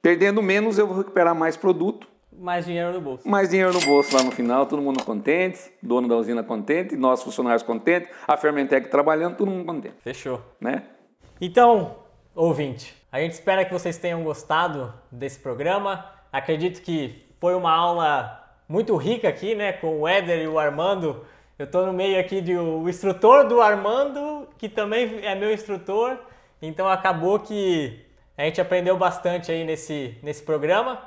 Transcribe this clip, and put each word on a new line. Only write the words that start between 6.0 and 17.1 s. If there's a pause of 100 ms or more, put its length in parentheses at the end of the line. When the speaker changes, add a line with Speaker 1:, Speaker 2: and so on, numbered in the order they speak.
Speaker 1:
da
usina
contente,
nós
funcionários
contentes, (180)
a
Fermentec
trabalhando,
todo
mundo
contente.
Speaker 2:
Fechou. (180)
Speaker 1:
Né? (540)
Speaker 2:
Então, (380)
ouvinte, (180)
a
gente
espera
que
vocês
tenham
gostado (200)
desse
programa. (280)
Acredito
que (140)